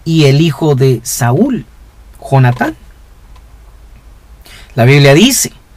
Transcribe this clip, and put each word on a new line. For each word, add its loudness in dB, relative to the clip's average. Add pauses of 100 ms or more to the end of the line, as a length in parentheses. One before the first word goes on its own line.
y 0
el 2
hijo -2
de 0
Saúl, -4 (520)
Jonatán. -2 (2000)
La 0
Biblia 4
dice 0 (240)